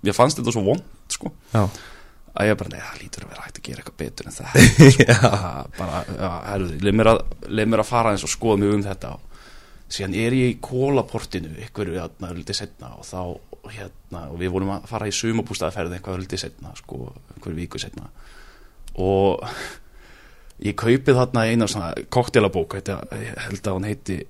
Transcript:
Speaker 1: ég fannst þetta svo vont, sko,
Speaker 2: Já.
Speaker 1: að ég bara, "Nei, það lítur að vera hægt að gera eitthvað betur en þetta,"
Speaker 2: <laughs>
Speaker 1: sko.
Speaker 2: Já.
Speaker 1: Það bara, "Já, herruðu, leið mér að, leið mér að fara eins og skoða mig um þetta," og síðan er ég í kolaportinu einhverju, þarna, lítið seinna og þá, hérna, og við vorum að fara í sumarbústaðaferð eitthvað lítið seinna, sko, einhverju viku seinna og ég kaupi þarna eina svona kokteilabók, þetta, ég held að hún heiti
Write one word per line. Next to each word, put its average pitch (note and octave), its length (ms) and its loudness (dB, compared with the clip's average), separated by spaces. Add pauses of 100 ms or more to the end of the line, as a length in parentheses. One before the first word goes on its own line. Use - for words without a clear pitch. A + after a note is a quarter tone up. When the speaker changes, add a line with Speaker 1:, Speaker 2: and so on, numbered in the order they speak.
Speaker 1:
ég G2 120 0
fannst C3+ 240 4
þetta A#2 160 -2
svo A2 100 -2
vont, C3+ 220 0 (220)
sko, - 220 -8 (180)
Speaker 2:
Já. A2 160 2 (640)
Speaker 1:
að - 180 0
ég G#2+ 120 4
bara, - 120 -8
"Nei, - 100 -12
það - 220 -14
lítur - 240 -14
að - 60 -16
vera - 140 -14
hægt - 120 -16
að - 80 -16
gera B1+ 160 -12
eitthvað - 160 -18
betur - 320 -10
en - 60 -14
þetta," - 260 6 (140)
Speaker 2:
<laughs> C#3 180 12
Speaker 1:
sko. D#3 120 8
Speaker 2:
Já. A#2 120 8
Speaker 1:
Það F2+ 560 0
bara, F2 340 -6
"Já, F#2+ 220 -6 (120)
herruðu, F#2 360 -4
leið G2+ 200 2
mér A2 120 6
að, A2+ 100 6 (260)
leið A2 240 0
mér G#2+ 120 2
að - 80 -4
fara A2+ 240 2
eins F#2 120 -4
og - 60 -4
skoða A2 260 2
mig G2+ 160 4
um G2+ 120 -2
þetta," F#2+ 260 -10
og - 140 -16 (600)
síðan F#2+ 260 -6
er A2+ 200 0
ég B2+ 180 2
í - 80 -6
kolaportinu B2+ 920 -2
einhverju, F#2 440 -8
þarna, F2 340 -10
lítið F2 280 -8
seinna - 340 -14
og - 140 -20
þá, F#2 160 -10 (440)
hérna, G2+ 580 -16
og D2+ 140 -12
við F2+ 140 -4
vorum F#2+ 180 -2
að G2 160 -8
fara A2 240 -6
í G2 40 -6
sumarbústaðaferð G2 800 -4
eitthvað F#2 260 -8
lítið - 220 -8
seinna, - 300 -16
sko, - 260 -14 (260)
einhverju - 320 -12
viku E2+ 200 -10
seinna - 280 -12 (840)
og F#2+ 500 2 (1160)
ég G2+ 180 -4
kaupi C3 400 4
þarna B2+ 280 2
eina A2+ 220 2
svona F2 240 -4 (140)
kokteilabók, G#2 720 0
þetta, G2 220 -6 (140)
ég G#2+ 260 -10
held - 240 -10
að F#2+ 160 -4
hún G2 100 -4
heiti G#2 280 -6 (140)